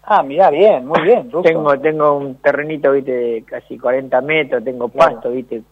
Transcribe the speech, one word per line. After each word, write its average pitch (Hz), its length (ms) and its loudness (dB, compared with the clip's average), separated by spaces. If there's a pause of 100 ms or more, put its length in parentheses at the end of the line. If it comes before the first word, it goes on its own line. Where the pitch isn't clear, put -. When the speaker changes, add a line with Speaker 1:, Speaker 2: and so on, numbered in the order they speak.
Speaker 1:
Ah, 196 200 2
mirá, 151 280 4
bien, 156 360 4
muy 160 160 0
bien, 226 280 2
Ruso. 175 120 -2
Speaker 2:
Tengo, 156 380 0
tengo 151 340 0
un 139 220 -6
terrenito, 147 560 0
¿viste? 135 200 -2
De 120 320 -4
casi 123 340 -14
cuarenta 127 420 0
metros, 143 440 -2
tengo 123 240 -6
Speaker 1:
Claro. 135 260 2
Speaker 2:
pasto, 120 160 -6
¿viste? 120 420 -8